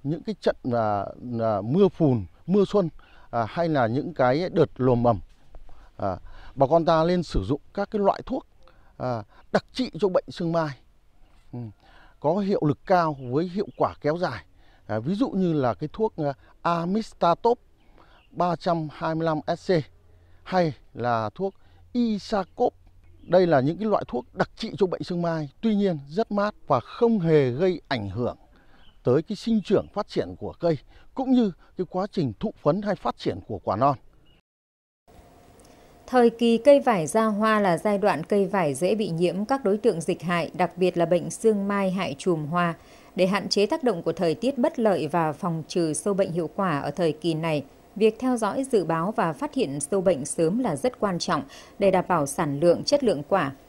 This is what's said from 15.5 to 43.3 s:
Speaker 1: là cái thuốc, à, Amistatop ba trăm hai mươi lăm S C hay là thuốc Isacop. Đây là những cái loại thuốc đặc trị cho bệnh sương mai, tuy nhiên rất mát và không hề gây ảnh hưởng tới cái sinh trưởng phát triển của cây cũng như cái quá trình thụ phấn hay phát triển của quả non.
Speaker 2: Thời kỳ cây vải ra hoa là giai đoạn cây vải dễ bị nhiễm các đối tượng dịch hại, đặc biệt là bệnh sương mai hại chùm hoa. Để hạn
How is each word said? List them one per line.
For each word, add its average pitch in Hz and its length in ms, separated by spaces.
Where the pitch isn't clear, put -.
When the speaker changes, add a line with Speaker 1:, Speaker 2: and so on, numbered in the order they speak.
Speaker 1:
là 127 220
cái 151 180
thuốc, 214 240
à, 143 160
Amistatop 175 960
ba 175 260
trăm 170 360
hai 160 220
mươi 160 100
lăm 156 160
S - 140
C - 20
hay 175 280
là 113 400
thuốc 190 200
Isacop. 220 840
Đây 180 240
là 151 140
những 160 180
cái 214 100
loại - 200
thuốc - 260
đặc 180 220
trị - 220
cho 196 80
bệnh 165 160
sương 175 200
mai, 160 280
tuy 220 140
nhiên 190 240
rất 190 240
mát 202 220
và 127 140
không 233 380
hề 156 320
gây 175 380
ảnh 104 220
hưởng 107 260
tới 135 200
cái 202 140
sinh 226 280
trưởng 151 300
phát 208 140
triển 92 300
của 101 220
cây 165 180
cũng 262 180
như 226 200
cái 180 120
quá 190 220
trình 135 280
thụ 214 120
phấn 180 200
hay 202 120
phát - 240
triển 95 300
của 104 100
quả 101 180
non. 131 200
Speaker 2:
Thời 240 240
kỳ 233 280
cây 285 220
vải 202 260
ra 220 180
hoa 214 360
là 180 180
giai 208 200
đoạn 202 260
cây 202 220
vải 180 280
dễ 180 200
bị 208 140
nhiễm 175 360
các 269 200
đối 214 140
tượng 185 220
dịch 170 220
hại, 170 320
đặc 170 220
biệt 180 200
là 170 100
bệnh 165 240
sương 202 380
mai 196 220
hại 180 280
chùm 156 280
hoa. 170 280
Để 180 120
hạn 196 220